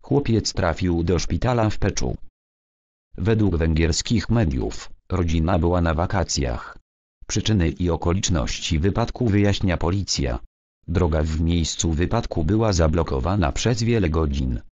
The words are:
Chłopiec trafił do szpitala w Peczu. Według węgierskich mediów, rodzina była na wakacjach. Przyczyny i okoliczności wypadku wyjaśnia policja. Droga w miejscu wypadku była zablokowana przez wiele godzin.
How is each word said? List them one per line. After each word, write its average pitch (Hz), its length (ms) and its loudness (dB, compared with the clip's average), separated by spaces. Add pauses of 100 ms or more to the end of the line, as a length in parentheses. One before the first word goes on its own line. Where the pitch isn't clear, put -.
Chłopiec 113 520 0
trafił 85 500 0
do 85 160 2
szpitala 110 500 0
w - 80 -2
Peczu. - 400 0 (1000)
Według 104 380 2
węgierskich 80 720 0
mediów, 71 600 0 (200)
rodzina 82 500 2
była 87 220 2
na 82 120 0
wakacjach. 76 840 -4 (500)
Przyczyny 101 420 0
i 87 200 -2
okoliczności 85 880 -2
wypadku 113 480 0
wyjaśnia 98 500 2
policja. 78 600 -2 (480)
Droga 82 360 2
w 78 180 -2
miejscu 82 500 0
wypadku 85 520 -2
była 107 300 2
zablokowana 80 800 2
przez 113 320 0
wiele 113 260 2
godzin. 67 500 0 (140)